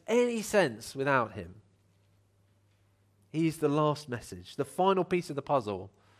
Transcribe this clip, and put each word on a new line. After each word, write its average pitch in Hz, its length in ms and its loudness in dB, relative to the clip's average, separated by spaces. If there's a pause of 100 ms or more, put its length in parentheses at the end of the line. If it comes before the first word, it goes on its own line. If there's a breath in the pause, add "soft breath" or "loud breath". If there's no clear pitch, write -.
any 240 360 2
sense 180 520 0
without 135 380 2
him. 90 220 -10 (1800)
He's 156 280 0
the 151 100 2
last 147 400 2
message, 101 480 -10
the 139 80 -2
final 185 400 2
piece 175 260 -2
of 143 60 -6
the 139 60 -6
puzzle 101 480 -2 (300 soft breath)